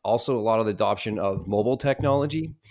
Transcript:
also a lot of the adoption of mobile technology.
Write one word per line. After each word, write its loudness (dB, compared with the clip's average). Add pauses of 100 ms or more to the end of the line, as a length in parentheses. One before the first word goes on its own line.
also 2
a -2
lot 2
of 2
the 0
adoption -2
of -2
mobile 0
technology. -2 (160)